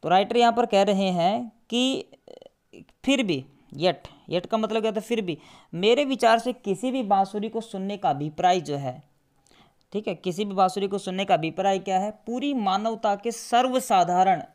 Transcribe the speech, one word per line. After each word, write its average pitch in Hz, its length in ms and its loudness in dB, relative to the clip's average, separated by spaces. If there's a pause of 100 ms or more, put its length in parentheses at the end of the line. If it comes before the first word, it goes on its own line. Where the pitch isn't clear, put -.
तो - 60 -6
राइटर 202 280 4
यहाँ 233 160 4
पर 240 140 2
कह 196 160 4
रहे 196 280 2
हैं 196 420 0 (180)
कि 254 360 0 (960)
फिर 269 180 2
भी, 156 220 -2 (300)
yet, 165 340 -2 (220)
yet 175 160 -4
का 226 100 -4
मतलब 220 240 -2
क्या 220 100 0
होता 214 100 -4
है, 208 60 -14
फिर 233 140 -2
भी, 175 180 -6 (360)
मेरे 226 300 2
विचार 233 340 2
से 240 140 -4
किसी 202 380 -4
भी 262 120 -4
बांसुरी 196 460 0
को 226 120 -6
सुनने 202 360 -8
का 196 140 -2
अभिप्राय 156 500 0
जो 143 160 -6
है, 135 340 -10 (840)
ठीक 214 160 -6
है, 190 60 -4
किसी 180 300 -4
भी 202 100 -8
बांसुरी 190 340 2
को 196 100 -4
सुनने 190 260 -6
का 196 100 2
अभिप्राय 180 440 0
क्या 185 200 -2
है, 202 120 -4
पूरी 247 440 -6
मानवता 208 600 0
के 226 160 -6
सर्वसाधारण 190 1080 2 (120)